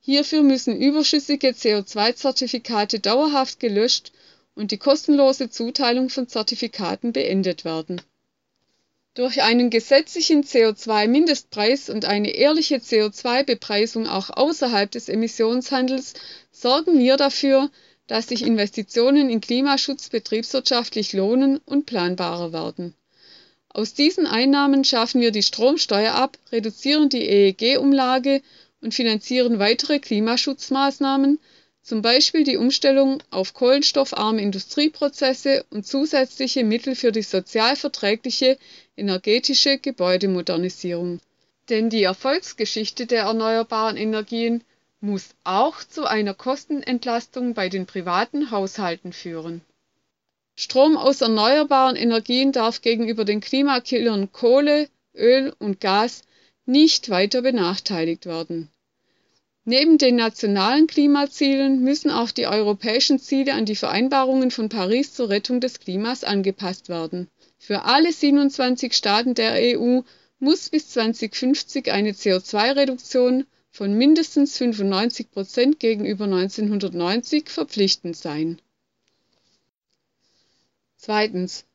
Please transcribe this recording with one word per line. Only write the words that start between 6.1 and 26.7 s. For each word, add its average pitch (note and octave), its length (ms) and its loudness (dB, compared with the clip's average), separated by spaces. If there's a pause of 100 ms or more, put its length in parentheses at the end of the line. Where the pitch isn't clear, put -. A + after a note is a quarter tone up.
Zertifikaten A3 840 -6
beendet F#3+ 520 -2
werden. E3 360 -8 (1120)
Durch B3 280 -2
einen A#3+ 260 4
gesetzlichen C#4+ 760 2
C-O-zwei-Mindestpreis A3+ 1500 0
und G#3 140 -6
eine G#3 320 -2
ehrliche D4+ 440 2
C-O-zwei-Bepreisung A3+ 1300 -2
auch F#3+ 240 -6
außerhalb B3 640 0
des - 160 -10
Emissionshandels B3 1040 -2 (380)
sorgen D4 480 2
wir B3+ 160 4
dafür, C#4 520 2 (380)
dass A3+ 220 -4
sich A#3 180 -4
Investitionen A#3 840 2
in A3+ 120 0
Klimaschutz C4+ 680 -2
betriebswirtschaftlich A#3 1040 -4
lohnen B3+ 520 2
und C#4+ 200 -2
planbarer F3 680 -4
werden. E3+ 420 -8 (760)
Aus A3 220 -6
diesen D#4 340 0
Einnahmen C#4 580 2
schaffen A#3 360 0
wir A#3 120 2
die G#3 100 -2
Stromsteuer A3 720 0
ab, C4 240 -2 (140)
reduzieren C4+ 560 0